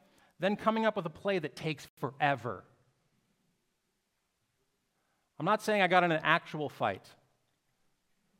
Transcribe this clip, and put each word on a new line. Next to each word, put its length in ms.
Than 160
coming 300
up 100
with 120
a 20
play 300
that 160
takes 320
forever. 640
I'm 80
not 160
saying 180
I 60
got 160
in 80
an 120
actual 460
fight. 400